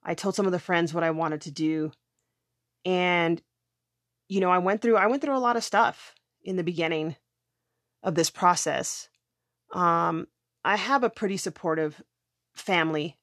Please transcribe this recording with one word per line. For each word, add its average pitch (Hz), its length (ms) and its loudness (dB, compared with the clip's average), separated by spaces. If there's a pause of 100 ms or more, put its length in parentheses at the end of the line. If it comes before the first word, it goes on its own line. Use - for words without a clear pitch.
I 170 140 -4
told 196 180 -4
some 196 140 0
of 180 40 2
the 180 80 -2
friends 170 340 0
what 165 100 0
I 165 80 0
wanted 156 300 -4
to 156 100 -14
do. 156 400 -2 (920)
And, 180 540 2 (920)
you 190 100 -2
know, 185 100 2
I 180 80 6
went 190 240 0
through, 233 140 4
I 196 120 4
went 269 140 0
through 285 140 -2
a 262 40 0
lot 240 180 0
of 220 60 -4
stuff - 520 0 (260)
in 185 140 -6
the 180 80 -2
beginning 160 540 -2 (840)
of 170 140 -2
this 165 140 2
process. - 800 0 (640)
Um, 170 540 0 (360)
I 202 140 2
have 247 260 0
a 233 60 2
pretty 196 280 -4
supportive 160 640 -4 (520)
family 160 680 -2